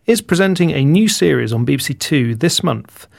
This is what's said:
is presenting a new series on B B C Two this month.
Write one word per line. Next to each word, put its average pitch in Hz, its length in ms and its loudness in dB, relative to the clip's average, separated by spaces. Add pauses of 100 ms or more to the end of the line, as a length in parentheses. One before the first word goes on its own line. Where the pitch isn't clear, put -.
is 233 160 2
presenting 175 480 0
a 139 160 0
new 190 200 4
series 127 460 0
on 117 140 -2
B 139 100 0
B 131 60 -6
C 143 100 -6
Two 123 420 -2
this 160 280 -2
month. 120 440 -6 (120)